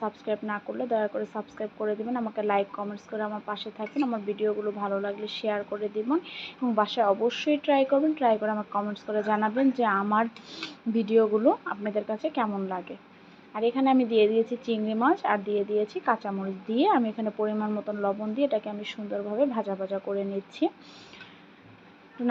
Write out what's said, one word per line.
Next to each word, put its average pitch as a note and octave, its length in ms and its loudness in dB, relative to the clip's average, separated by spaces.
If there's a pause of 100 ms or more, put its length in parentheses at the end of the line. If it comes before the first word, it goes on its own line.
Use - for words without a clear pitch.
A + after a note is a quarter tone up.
সাবস্ক্রাইব G#3+ 380 -4 (120)
না G#3 120 -4
করলে A3+ 280 -6
দয়া G#3+ 200 0
করে G#3+ 140 -4 (100)
সাবস্ক্রাইব G#3+ 420 -8
করে G#3+ 180 -2
দিবেন, A3+ 260 -6
আমাকে A3 200 -4 (100)
লাইক G3+ 160 2 (100)
কমেন্টস G3+ 320 -8
করে A3 200 -6
আমার G#3 200 -8
পাশে G#3 280 -8
থাকবেন, G#3+ 300 -6
আমার A3+ 200 -4
ভিডিওগুলো G#3 420 -2 (120)
ভালো G3 240 -2
লাগলে G#3 220 -6 (100)
শেয়ার G#3 240 -2 (100)
করে G#3 240 -4
দিবেন A#3+ 240 0 (340)
এবং B3 160 -2 (100)
বাসায় G#3 340 4
অবশ্যই A#3+ 520 2
ট্রাই C#4 200 6
করবেন, C#4+ 340 4
ট্রাই A3+ 180 6
করে G#3+ 140 -2
আমাকে G#3+ 220 -4
কমেন্টস G3+ 340 -2
করে G#3+ 160 0
জানাবেন G#3+ 420 2 (100)
যে B3 80 2 (160)
আমার G#3+ 260 4 (680)
ভিডিওগুলো A3 540 6 (220)
আপনাদের G#3 340 -2
কাছে A3 240 -4
কেমন G#3+ 320 -2 (120)
লাগে। F3+ 220 -8 (600)
আর G#3+ 80 -2
এখানে B3+ 260 2
আমি C4 160 6
দিয়ে A3 220 6
দিয়েছি A3+ 260 2 (100)
চিংড়ি G#3+ 380 -2
মাছ D4 240 4
আর G#3 220 2
দিয়ে G#3 180 0
দিয়েছি G#3 320 -2 (100)
কাঁচামরিচ, G3 580 -2
দিয়ে A#3+ 200 2 (100)
আমি A#3 140 2
এখানে A3 200 -4 (100)
পরিমাণ G#3+ 380 0
মতন G#3 240 -6
লবণ G#3 320 -2
দিয়ে C#4 160 2
এটাকে G#3+ 200 -2
আমি G#3 140 -8 (100)
সুন্দরভাবে G#3 500 -2 (120)
ভাজা G3+ 200 -2
ভাজা F#3+ 240 -6
করে G3+ 240 -4
নিচ্ছি। G3 420 -4 (1400)
একটু - 240 -10